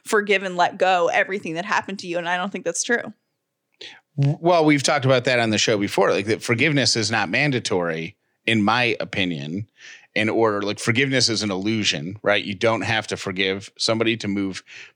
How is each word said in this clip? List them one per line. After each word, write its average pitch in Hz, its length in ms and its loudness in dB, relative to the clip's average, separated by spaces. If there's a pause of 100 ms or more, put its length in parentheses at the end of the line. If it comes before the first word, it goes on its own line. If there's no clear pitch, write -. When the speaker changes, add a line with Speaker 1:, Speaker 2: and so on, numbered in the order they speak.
Speaker 1:
forgive 208 400 0
and 185 140 -6
let 175 200 2
go 180 300 4
everything 190 480 -2
that 175 100 -4
happened 208 340 -4
to 185 80 -12
you. 170 100 -4
And 175 120 -4
I 180 80 -2
don't 185 140 -4
think 185 140 -10
that's 170 180 -4
true. 240 300 -4 (1040)
Speaker 2:
W-, 139 240 2
well, 165 240 4
we've 147 180 4
talked 143 220 0
about 127 200 4
that 127 140 2
on 117 100 2
the 107 80 2
show 110 200 2
before, 120 340 2
like, 98 140 0
that 104 180 0
forgiveness 131 520 2
is 110 160 0
not 107 180 0
mandatory, 95 840 -2 (300)
in 113 180 2
my 117 360 2
opinion, 90 680 -4 (480)
in 110 140 0
order, 104 340 2
like, 101 160 -4
forgiveness 131 500 2
is 104 140 -2
an 107 80 -2
illusion, 95 720 -2
right? 101 200 2
You 101 120 -6
don't 113 260 2
have 110 260 -2
to 98 100 -4
forgive 98 600 -4
somebody 113 400 0
to 107 100 -8
move 98 360 -4 (320)